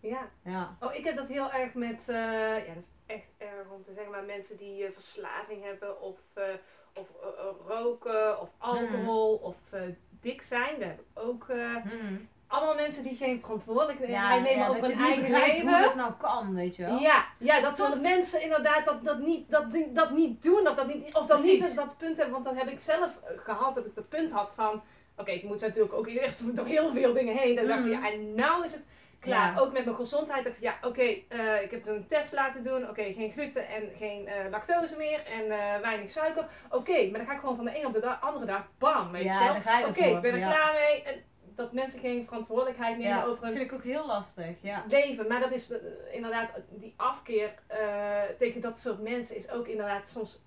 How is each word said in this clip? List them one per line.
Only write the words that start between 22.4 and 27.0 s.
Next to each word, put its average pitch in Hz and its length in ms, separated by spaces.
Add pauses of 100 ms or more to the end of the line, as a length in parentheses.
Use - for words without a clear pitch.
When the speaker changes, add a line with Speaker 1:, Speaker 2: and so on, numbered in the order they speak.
Speaker 1:
dan 262 100
heb 262 120
ik - 120
zelf, 330 300 (140)
eh, - 200
gehad 247 320
dat 240 100
ik 214 100
dat 220 140
punt 311 220
had 208 200
van, 214 300 (360)
oké, 196 140
ik 175 120
moet 208 180
natuurlijk 214 320
ook 233 140
eerst 240 380
<laughs> 240 100
door - 100
heel 311 260
veel 247 220